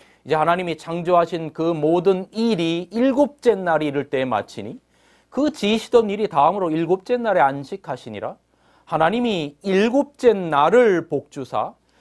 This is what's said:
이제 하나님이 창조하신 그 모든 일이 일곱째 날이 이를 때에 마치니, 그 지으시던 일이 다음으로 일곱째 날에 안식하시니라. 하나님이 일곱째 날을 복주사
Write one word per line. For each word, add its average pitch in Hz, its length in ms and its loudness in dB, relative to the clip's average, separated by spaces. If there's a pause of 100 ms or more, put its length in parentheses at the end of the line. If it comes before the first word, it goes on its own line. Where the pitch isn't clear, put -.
(240)
이제 135 100 -2
하나님이 165 440 0
창조하신 170 760 0
그 165 100 -6
모든 170 720 0
일이 175 580 -2
일곱째 247 680 0
날이 165 300 0
이를 143 220 -4
때에 131 160 -2
마치니, 113 560 -6 (480)
그 294 220 -2
지으시던 220 600 0
일이 202 180 -4
다음으로 165 420 2
일곱째 170 460 -2
날에 220 240 0
안식하시니라. 139 960 -4 (480)
하나님이 170 760 -2
일곱째 233 720 2
날을 175 760 2
복주사 135 680 -6 (260)